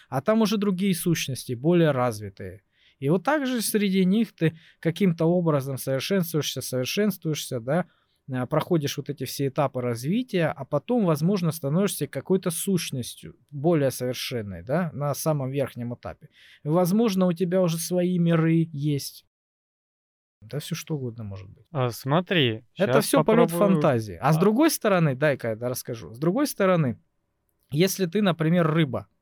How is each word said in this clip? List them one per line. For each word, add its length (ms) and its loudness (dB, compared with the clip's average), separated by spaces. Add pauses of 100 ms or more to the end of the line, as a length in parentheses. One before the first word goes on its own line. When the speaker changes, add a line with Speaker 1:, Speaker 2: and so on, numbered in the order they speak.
Speaker 1:
а 120 -4
там 200 2
уже 160 2
другие 380 0
сущности, 600 -2
более 360 4
развитые. 720 -4 (380)
И 100 0
вот 140 2
так 240 0
же 140 -2
среди 440 2
них 300 2
ты 220 0 (240)
каким-то 440 2
образом 520 2
совершенствуешься, 840 -2
совершенствуешься, 1000 -2
да, 240 -2 (480)
а, 140 -2
проходишь 500 -2
вот 120 -10
эти 160 -8
все 240 -4
этапы 320 -2
развития, 640 -2
а 180 -6
потом, 400 0
возможно, 460 0
становишься 560 -2
какой-то 440 -2
сущностью 840 -6 (160)
более 400 2
совершенной, 720 -6
да, 300 -2
на 220 -4
самом 360 -2
верхнем 440 -6
этапе. 340 -14 (360)
И, 40 -2
возможно, 580 2
у 60 2
тебя 280 0
уже 180 2
свои 400 0
миры 540 4
есть. 500 -4 (1160)
Да 180 -10
все 160 -8
что 200 -6
угодно 280 -8
может 260 -12
быть. 220 -20
Speaker 2:
А, 200 0
смотри, 720 0 (140)
Speaker 1:
Это 160 2
Speaker 2:
щас 140 4
Speaker 1:
все 160 4
полет 260 4
Speaker 2:
попробую. 100 -2
Speaker 1:
фантазии. 640 2
А 120 4
с 40 4
Speaker 2:
А. 20 0
Speaker 1:
другой 300 4
стороны, 460 2
дай-ка 320 0 (120)
я 100 -4
расскажу. 440 -8
С 60 -18
другой 280 0
стороны, 500 2 (760)
если 360 2
ты, 140 -2
например, 460 2
рыба, 400 0 (140)